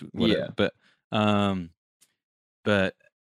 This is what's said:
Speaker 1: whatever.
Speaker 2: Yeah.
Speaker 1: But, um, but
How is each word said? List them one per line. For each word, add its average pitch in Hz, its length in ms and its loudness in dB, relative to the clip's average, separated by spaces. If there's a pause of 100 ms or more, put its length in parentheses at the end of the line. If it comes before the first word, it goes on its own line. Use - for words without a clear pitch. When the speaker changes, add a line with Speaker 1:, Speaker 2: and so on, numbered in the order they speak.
(120)
Speaker 1:
whatever. 110 280 2
Speaker 2:
Yeah. - 160 -6
Speaker 1:
But, 104 160 0 (400)
um, 101 580 0 (960)
but 101 300 2 (460)